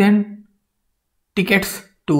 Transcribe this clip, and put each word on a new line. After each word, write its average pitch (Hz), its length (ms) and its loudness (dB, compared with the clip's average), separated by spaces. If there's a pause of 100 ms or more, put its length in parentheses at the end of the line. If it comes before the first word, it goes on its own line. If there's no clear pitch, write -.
than 208 240 4 (1120)
tickets 196 380 -2 (360)
to 147 80 2